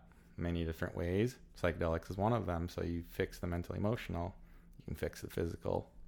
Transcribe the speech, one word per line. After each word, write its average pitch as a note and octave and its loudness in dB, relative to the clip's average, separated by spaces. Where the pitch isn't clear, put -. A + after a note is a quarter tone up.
Many E2+ 2
different - -2
ways. F#2+ 2
Psychedelics E2+ 2
is F#2+ -2
one A2 4
of G#2 2
them. F2 2
So F2 -2
you E2+ 0
fix - -2
the F#2 -2
mental F2 0
emotional, F#2 0
you - -18
can - -4
fix - -4
the - -8
physical - 0